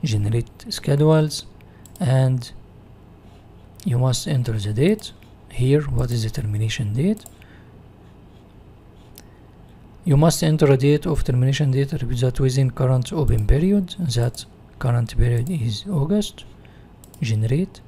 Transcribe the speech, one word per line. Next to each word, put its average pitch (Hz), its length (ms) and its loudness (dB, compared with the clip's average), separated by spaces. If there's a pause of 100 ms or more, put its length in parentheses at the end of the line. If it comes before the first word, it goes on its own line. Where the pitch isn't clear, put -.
Generate 113 680 -2
schedules, 151 720 2 (540)
and 131 520 0 (1300)
you 123 140 0
must 127 300 0
enter 123 260 -2
the 107 180 -4
date. 165 400 0 (400)
Here, 135 320 2
what 127 280 -2
is 117 120 -2
the 113 60 -2
termination 107 640 -4
date? 175 320 -2 (2750)
You 147 100 2
must 160 280 2
enter 156 280 4
a 135 60 4
date 143 280 2
of 156 180 0
termination 131 480 0
date 135 180 -2
that 123 500 -2
within 131 320 2
current 127 400 0
open 117 360 0
period. 180 520 2
That 135 460 -2 (340)
current 120 380 0
period 120 320 2
is 117 400 -2
August. 185 560 -2 (760)
Generate. 113 680 -2